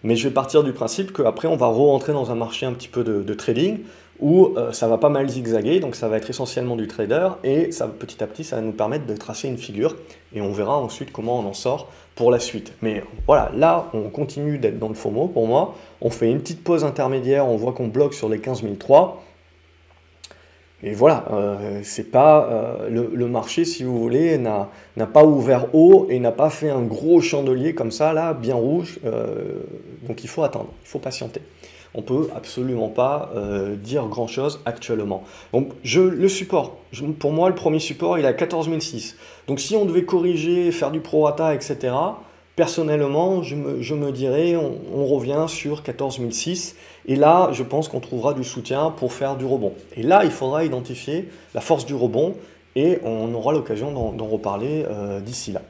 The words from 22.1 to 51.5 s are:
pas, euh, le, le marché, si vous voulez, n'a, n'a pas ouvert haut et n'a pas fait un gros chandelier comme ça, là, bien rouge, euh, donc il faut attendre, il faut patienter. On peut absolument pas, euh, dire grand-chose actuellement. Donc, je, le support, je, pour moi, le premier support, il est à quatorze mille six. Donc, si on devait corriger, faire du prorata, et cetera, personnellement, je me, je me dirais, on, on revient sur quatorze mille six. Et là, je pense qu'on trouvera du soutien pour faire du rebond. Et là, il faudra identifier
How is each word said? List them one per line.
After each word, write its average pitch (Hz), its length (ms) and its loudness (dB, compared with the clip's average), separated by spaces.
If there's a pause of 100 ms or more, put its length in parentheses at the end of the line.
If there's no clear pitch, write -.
pas, 151 360 8
euh, 113 420 -4
le, 117 240 -2
le 120 140 0
marché, 120 380 -2
si 165 180 -6
vous 127 160 -2
voulez, 139 380 2
n'a, 107 320 -2 (280)
n'a 113 80 -2
pas 151 180 10
ouvert 131 500 4
haut 170 360 10
et 127 100 2
n'a 120 120 2
pas 143 180 2
fait 151 200 -4
un 135 120 0
gros 143 400 4
chandelier 139 520 0
comme 117 180 -4
ça, 156 220 0
là, 160 200 0
bien 123 220 -2
rouge, 156 480 -2
euh, - 580 -4 (460)
donc - 160 -8
il - 40 -12
faut - 160 -4
attendre, 113 260 -4 (140)
il - 40 -20
faut 143 120 -10
patienter. - 420 -10 (520)
On 110 80 -10
peut 135 340 -2
absolument 123 520 -4
pas, 131 480 -2
euh, 101 400 -4
dire 113 320 -4
grand-chose 120 580 -4
actuellement. 107 580 -4 (280)
Donc, 135 200 0 (120)
je, 120 160 2
le 185 300 4
support, 180 480 -2 (140)
je, 127 120 -10
pour 151 300 -2
moi, 175 160 4
le 180 60 0
premier 156 240 0
support, 165 380 -2
il 151 60 0
est 135 60 4
à 120 40 2
quatorze 165 360 -2
mille 160 120 -2
six. - 360 -10 (300)
Donc, 139 120 -4
si - 160 -4
on 208 80 4
devait 175 220 2
corriger, 175 680 2
faire 147 200 -2
du 156 100 -4
prorata, 151 520 2
et 135 60 -2
cetera, 139 640 -4 (340)
personnellement, 160 880 2
je 135 120 -8
me, 139 260 -6
je 120 120 -6
me 147 180 -2
dirais, 135 440 2
on, 139 240 -2 (140)
on 139 120 0
revient 139 420 0
sur 151 360 -6
quatorze 131 360 -6
mille 120 140 -4
six. - 420 -6 (320)
Et 131 100 2
là, 165 340 6
je 131 120 -4
pense 143 260 -4
qu'on 131 100 -6
trouvera 127 340 -2
du 131 100 -4
soutien 139 520 -4
pour 123 160 -4
faire 139 240 -6
du 131 100 -6
rebond. 117 280 -2 (240)
Et 113 60 -6
là, 190 200 6
il 147 80 2
faudra 139 320 -2
identifier 139 640 -6 (260)